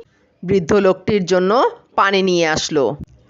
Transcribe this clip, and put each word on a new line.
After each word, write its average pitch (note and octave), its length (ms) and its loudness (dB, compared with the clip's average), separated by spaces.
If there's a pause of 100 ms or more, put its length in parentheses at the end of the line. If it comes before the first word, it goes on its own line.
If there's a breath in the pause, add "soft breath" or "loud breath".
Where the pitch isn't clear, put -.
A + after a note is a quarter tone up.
(420 soft breath)
বৃদ্ধ F#3 320 -2
লোকটির G3 500 0
জন্য F#3+ 460 2 (240)
পানি G3 280 0
নিয়ে F3 240 0
আসলো D3+ 500 -2 (340)